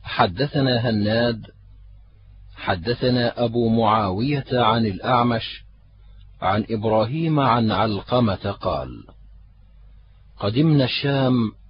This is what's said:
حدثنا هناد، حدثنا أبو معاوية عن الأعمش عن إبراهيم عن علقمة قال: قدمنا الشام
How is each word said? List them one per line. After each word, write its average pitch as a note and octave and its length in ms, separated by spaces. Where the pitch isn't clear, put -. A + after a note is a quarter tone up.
حدثنا B2+ 880
هناد، A2 560
حدثنا A#2+ 880
أبو A#2 240
معاوية A2+ 840
عن A#2 340
الأعمش A#2 800
عن G2+ 300
إبراهيم A2+ 720
عن A#2 300
علقمة G#2 800
قال: C#2+ 380
قدمنا C#3 460
الشام B2+ 680